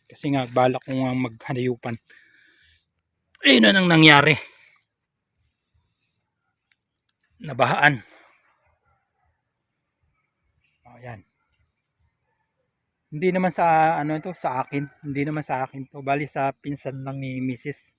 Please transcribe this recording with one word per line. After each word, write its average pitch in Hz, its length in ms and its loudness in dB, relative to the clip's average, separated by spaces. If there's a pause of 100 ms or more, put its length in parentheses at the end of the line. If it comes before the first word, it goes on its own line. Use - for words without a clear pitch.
Kasi - 240 -8
nga, 131 160 -4
balak 127 320 0
ko 131 160 -8
nga 131 160 -4
maghanayupan. 123 840 -6 (1500)
Ayun 262 200 6
na 202 120 4
nang 185 120 2
nangyari. 156 440 8 (3000)
Nabahaan. 139 560 2 (3000)
O, 120 160 -20
yan. 117 160 -16 (1900)
Hindi 151 160 -2
naman 180 240 -2
sa, 165 480 2
ano 151 160 -4
ito, 175 160 -10
sa 131 320 -6
akin. 143 240 -8 (160)
Hindi 143 240 -6
naman 151 160 -8
sa 131 240 -6
akin 135 240 -14
to. - 80 -18
Bali, 139 240 -4
sa 135 240 -6
pinsan 135 560 -12
lang 135 160 -12
ni 131 240 -8
Misis. 131 540 -10